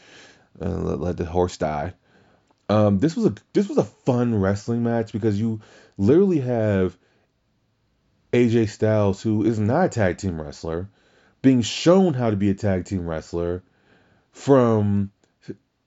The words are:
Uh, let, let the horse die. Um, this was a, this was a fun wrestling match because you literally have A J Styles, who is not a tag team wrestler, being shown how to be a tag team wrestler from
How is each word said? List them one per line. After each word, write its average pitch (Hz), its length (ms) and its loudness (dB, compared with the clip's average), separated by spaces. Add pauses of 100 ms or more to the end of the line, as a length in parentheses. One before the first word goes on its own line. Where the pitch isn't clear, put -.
(600)
Uh, 90 100 -6
let, 85 300 -4
let 85 180 -6
the 90 80 -4
horse 90 320 -2
die. 78 360 -6 (720)
Um, 104 300 2
this 151 180 0
was 220 120 0
a, 104 80 0 (180)
this 202 160 0
was 294 80 -2
a 175 60 2
fun 120 500 -2
wrestling 104 480 -2
match 117 300 -2
because 104 280 -2
you 110 220 -4 (360)
literally 160 420 4
have 110 580 0 (1400)
A 120 160 4
J 113 160 2
Styles, 107 560 0
who 107 240 0
is 110 140 0
not 127 260 2
a 160 40 0
tag 95 280 -2
team 85 240 -6
wrestler, 82 480 -8 (540)
being 131 180 4
shown 170 540 2
how 120 160 0
to 107 40 0
be 101 140 0
a 95 60 0
tag 95 300 -2
team 90 200 -6
wrestler 85 560 -6 (720)
from 107 800 2 (760)